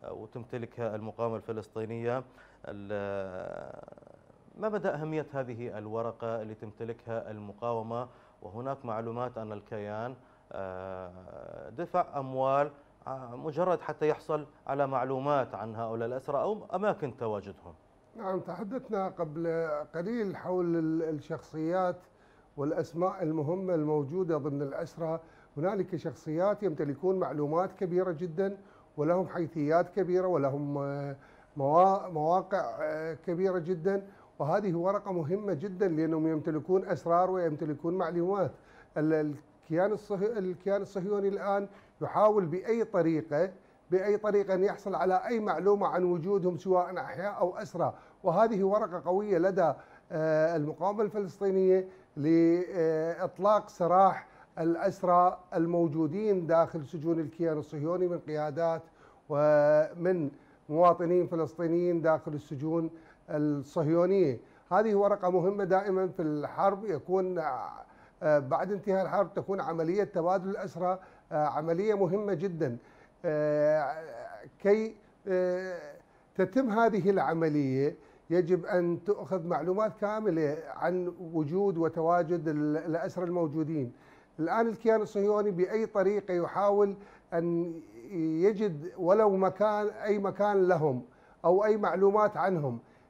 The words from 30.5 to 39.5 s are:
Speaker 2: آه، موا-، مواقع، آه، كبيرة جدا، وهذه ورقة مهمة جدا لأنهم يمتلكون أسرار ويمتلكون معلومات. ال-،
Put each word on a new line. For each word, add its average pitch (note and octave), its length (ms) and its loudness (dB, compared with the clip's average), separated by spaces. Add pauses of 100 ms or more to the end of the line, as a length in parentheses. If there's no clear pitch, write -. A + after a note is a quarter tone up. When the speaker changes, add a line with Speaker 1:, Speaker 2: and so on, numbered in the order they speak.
Speaker 2:
آه، C#3 380 -6 (400)
موا-، F3+ 540 4
مواقع، D#3+ 720 0
آه، D#3 340 -4
كبيرة F3+ 440 -2
جدا، F#3 480 -2 (320)
وهذه E3+ 360 0
ورقة G3 380 -2
مهمة F3+ 420 -2
جدا F#3 340 -2
لأنهم D#3+ 380 0
يمتلكون D#3+ 580 0
أسرار F3 460 2
ويمتلكون E3 640 -2
معلومات. F3 560 0 (460)
ال-، D3+ 380 0 (300)